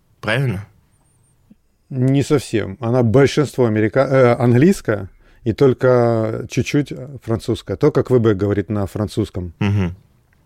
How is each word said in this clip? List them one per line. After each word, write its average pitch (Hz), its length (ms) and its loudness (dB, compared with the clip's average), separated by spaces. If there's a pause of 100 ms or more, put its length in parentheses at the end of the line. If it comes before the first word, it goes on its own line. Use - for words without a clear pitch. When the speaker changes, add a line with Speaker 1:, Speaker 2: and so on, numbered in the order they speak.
(220)
Speaker 1:
Правильно? 110 460 -4 (1200)
Speaker 2:
Не 135 320 0
совсем. 104 580 -2
Она 117 220 0
большинство 123 640 2
америка-, 110 420 0
э, 131 280 4
английская 120 760 2 (340)
и 110 100 -2
только 120 1000 2
чуть-чуть 143 420 -2 (300)
французская. 110 540 -6
Только 143 260 0
Квебек 113 340 2
говорит 101 320 -2
на 104 160 -4
французском. 95 760 -6
Speaker 1:
Мгм. 101 360 0 (500)